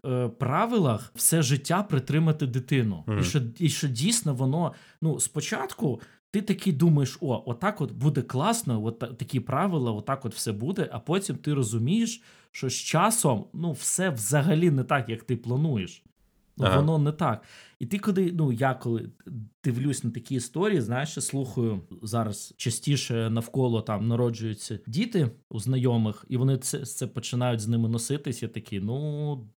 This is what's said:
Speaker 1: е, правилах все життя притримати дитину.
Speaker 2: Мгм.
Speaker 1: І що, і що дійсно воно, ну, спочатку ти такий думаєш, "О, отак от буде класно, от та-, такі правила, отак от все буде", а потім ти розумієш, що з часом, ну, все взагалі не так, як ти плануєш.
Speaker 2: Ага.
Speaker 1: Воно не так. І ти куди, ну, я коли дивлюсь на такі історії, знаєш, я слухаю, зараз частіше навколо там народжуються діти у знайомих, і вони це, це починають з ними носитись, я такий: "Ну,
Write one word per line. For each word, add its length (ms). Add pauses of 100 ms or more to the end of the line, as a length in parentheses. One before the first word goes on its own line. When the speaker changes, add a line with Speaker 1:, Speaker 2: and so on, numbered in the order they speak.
Speaker 1:
е, 220
правилах 880
все 260
життя 420
притримати 640
дитину. 600
Speaker 2:
Мгм. 120
Speaker 1:
І 40
що, 180 (180)
і 100
що 180
дійсно 460
воно, 400 (280)
ну, 180
спочатку 840 (300)
ти 100
такий 320
думаєш, 480
"О, 240
отак 360
от 100
буде 300
класно, 640
от 160
та-, 80
такі 320
правила, 520
отак 340
от 100
все 160
буде", 400
а 80
потім 360
ти 180
розумієш, 680 (300)
що 180
з 40
часом, 800
ну, 180
все 380
взагалі 640
не 120
так, 260
як 140
ти 120
плануєш. 680 (560)
Speaker 2:
Ага. 180
Speaker 1:
Воно 200
не 140
так. 320 (360)
І 60
ти 140
куди, 340
ну, 180
я 220
коли 360 (540)
дивлюсь 400
на 80
такі 240
історії, 460
знаєш, 360
я 60
слухаю, 580 (200)
зараз 560
частіше 720
навколо 520
там 260
народжуються 800
діти 440 (180)
у 100
знайомих, 680
і 80
вони 200
це, 280
це 220
починають 520
з 80
ними 220
носитись, 540
я 60
такий: 300
"Ну, 680 (120)